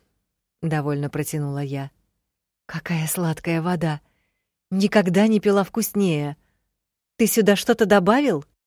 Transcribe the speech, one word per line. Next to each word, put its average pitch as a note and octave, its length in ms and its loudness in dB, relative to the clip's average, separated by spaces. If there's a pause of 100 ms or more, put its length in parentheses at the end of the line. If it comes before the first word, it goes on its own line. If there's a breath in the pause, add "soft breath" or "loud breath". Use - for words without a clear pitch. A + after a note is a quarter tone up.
(600)
довольно D3 480 -2
протянула D3 500 -6
я. C#3 320 -8 (720)
«Какая D#3+ 420 -6
сладкая E3 540 -4
вода! D#3+ 400 -2 (680)
Никогда G3 580 2
не G#3+ 120 4
пила G3+ 240 2
вкуснее! E3+ 720 -2 (800)
Ты A#3 100 2
сюда G3+ 300 4
что-то A3+ 300 0
добавил?» G3+ 580 2 (240)